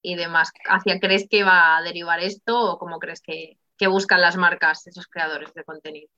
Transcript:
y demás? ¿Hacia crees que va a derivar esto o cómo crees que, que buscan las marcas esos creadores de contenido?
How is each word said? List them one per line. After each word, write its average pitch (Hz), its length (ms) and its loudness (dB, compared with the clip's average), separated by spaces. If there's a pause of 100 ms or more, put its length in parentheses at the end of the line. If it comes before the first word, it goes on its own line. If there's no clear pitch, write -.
y 180 140 -8
demás? 170 360 0 (180)
¿Hacia 185 300 0
crees 196 300 0
que 208 140 2
va 170 340 6
a 165 40 0
derivar 170 400 -4
esto 214 520 -2
o - 40 -8
cómo 170 220 -12
crees 165 220 -12
que, 160 360 -14 (200)
que 196 100 0
buscan 190 340 2
las 175 160 4
marcas 170 500 0
esos 180 200 -20
creadores 156 460 -8
de 160 100 -16
contenido? 156 540 -18